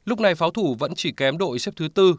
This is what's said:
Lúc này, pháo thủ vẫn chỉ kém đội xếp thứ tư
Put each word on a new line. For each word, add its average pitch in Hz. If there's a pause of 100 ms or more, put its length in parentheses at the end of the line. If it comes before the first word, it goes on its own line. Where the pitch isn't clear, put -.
Lúc 214
này, 202
pháo 165
thủ 170
vẫn 147
chỉ -
kém 135
đội 156
xếp 202
thứ 160
tư 185